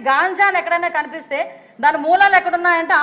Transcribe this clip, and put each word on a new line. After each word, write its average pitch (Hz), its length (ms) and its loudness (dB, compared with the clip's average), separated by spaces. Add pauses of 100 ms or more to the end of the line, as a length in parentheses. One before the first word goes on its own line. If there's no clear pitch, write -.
(100)
గాంజాని 370 480 0
ఎక్కడైనా 339 400 -2
కనిపిస్తే 294 400 -8 (420)
దాని 302 240 0
మూలాలు 381 360 4
ఎక్కడున్నాయంటే 349 640 0